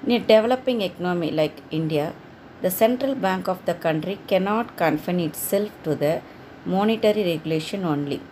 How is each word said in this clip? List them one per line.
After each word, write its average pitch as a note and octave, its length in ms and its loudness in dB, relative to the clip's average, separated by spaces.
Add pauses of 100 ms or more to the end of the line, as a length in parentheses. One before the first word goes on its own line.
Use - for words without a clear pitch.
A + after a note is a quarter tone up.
In A#3 140 2
a - 20 -2 (100)
developing A#3+ 480 4 (100)
economy F3 420 -2 (100)
like D3+ 180 0 (220)
India, D#3 260 0 (540)
the F#3 100 0
central B3 420 2 (140)
bank F#3 280 -2
of - 100 -16
the E3+ 120 0 (100)
country D#3+ 300 -2 (140)
cannot G#3 520 0
confine E3 440 0
itself G3+ 420 -2 (140)
to D3+ 120 0 (100)
the D#3 80 2 (640)
monetary G#3+ 560 2
regulation D#3+ 500 -4
only C#3+ 380 -2 (100)